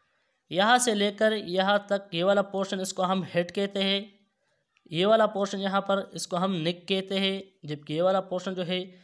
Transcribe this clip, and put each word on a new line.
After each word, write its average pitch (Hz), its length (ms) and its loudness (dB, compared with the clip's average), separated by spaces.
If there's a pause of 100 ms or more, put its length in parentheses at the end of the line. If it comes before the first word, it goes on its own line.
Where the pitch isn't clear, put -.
(520)
यहाँ 214 260 4
से 240 160 2
लेकर 208 380 2
यहाँ 196 580 0
तक 196 240 -2
ये 165 80 0
वाला 196 200 4
पोर्शन, 196 380 -4
इसको 190 220 -4
हम 185 220 0
हेड 175 260 -2
कहते 202 320 -2
हैं, 196 300 -2 (800)
ये 175 140 2
वाला 220 200 6
पोर्शन 196 320 -4
यहाँ 196 220 0
पर, 196 340 -2
इसको 175 220 -6
हम 190 140 0
नेक 175 380 -2
कहते 190 300 -2
हैं, 196 240 -2 (220)
जबकि 147 300 -8
ये 165 80 0
वाला 190 180 4
पोर्शन 185 340 -6
जो 180 80 -4
है, 185 420 -4